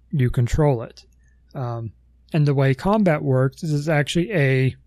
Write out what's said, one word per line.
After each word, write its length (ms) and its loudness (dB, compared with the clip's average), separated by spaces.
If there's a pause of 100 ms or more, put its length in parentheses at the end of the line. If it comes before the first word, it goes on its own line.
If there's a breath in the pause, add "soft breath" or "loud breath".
(100)
you 200 0
control 520 0
it. 220 -18 (500)
Um, 380 -8 (400)
and 160 2
the 60 2
way 200 2
combat 480 0
works 400 0
is 100 -4
it's 160 -4
actually 440 0
a 420 2 (120)